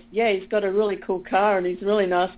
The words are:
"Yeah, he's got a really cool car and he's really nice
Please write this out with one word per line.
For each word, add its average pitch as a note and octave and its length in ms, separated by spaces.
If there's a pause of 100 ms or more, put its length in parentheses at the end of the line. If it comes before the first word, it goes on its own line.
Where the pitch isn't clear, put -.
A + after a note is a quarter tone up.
(100)
"Yeah, G#3+ 220
he's F#3+ 160
got G#3 160
a F#3+ 80
really G3+ 240
cool F#3 320
car G3+ 300
and F3+ 80
he's F3+ 160
really G3+ 240
nice F3+ 320